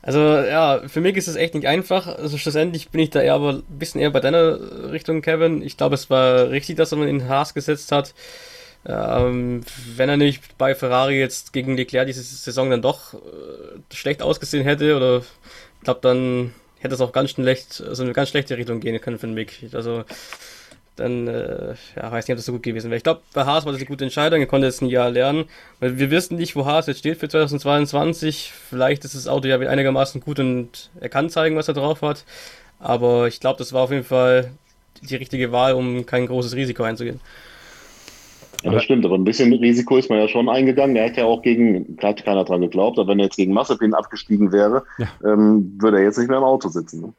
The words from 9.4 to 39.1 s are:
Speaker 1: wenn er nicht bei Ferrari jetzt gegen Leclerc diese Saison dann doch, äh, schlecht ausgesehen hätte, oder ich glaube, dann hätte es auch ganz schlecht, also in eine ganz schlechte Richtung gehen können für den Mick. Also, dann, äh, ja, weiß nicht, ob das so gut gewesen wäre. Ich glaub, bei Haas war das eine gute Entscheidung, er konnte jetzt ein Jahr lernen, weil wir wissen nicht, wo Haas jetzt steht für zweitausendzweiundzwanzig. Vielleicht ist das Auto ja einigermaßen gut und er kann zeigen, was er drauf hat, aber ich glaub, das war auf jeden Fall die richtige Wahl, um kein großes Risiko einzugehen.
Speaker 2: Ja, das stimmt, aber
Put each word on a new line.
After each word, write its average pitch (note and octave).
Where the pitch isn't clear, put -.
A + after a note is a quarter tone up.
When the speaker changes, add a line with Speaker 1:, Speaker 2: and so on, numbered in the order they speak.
Speaker 1:
wenn C3
er C#3+
nicht C#3+
bei C3
Ferrari C3+
jetzt -
gegen C3
Leclerc B2+
diese C3
Saison C3
dann A#2+
doch, C#3
äh, -
schlecht -
ausgesehen -
hätte, D3
oder B2+
ich -
glaube, B2+
dann B2+
hätte C3
es B2
auch B2
ganz C#3
schlecht, -
also B2+
in B2+
eine A#2+
ganz C#3
schlechte C#3
Richtung A#2
gehen A2+
können A#2
für A#2
den A2
Mick. A2
Also, A#2
dann, A#2+
äh, -
ja, A2+
weiß A#2
nicht, C3
ob A#2
das A#2+
so B2
gut A#2+
gewesen A#2
wäre. A#2
Ich A2+
glaub, E3
bei C3+
Haas D3
war D3
das C3+
eine C3
gute C3+
Entscheidung, D3+
er C#3
konnte C3+
jetzt B2+
ein B2+
Jahr B2
lernen, C#3
weil B2+
wir C#3
wissen E3+
nicht, E3+
wo C#3
Haas D#3
jetzt C#3
steht D#3+
für D#3
zweitausendzweiundzwanzig. D3
Vielleicht C3+
ist C#3
das B2+
Auto C3+
ja C3
einigermaßen C3+
gut C#3+
und B2
er -
kann D3+
zeigen, D#3+
was D3+
er D#3
drauf C#3+
hat, D3
aber A#2+
ich A#2
glaub, C3
das B2+
war C3
auf C3
jeden C3+
Fall B2+
die C3+
richtige B2+
Wahl, B2+
um B2+
kein B2
großes B2
Risiko B2
einzugehen. A#2+
Speaker 2:
Ja, F2+
das A#2
stimmt, B2
aber F#2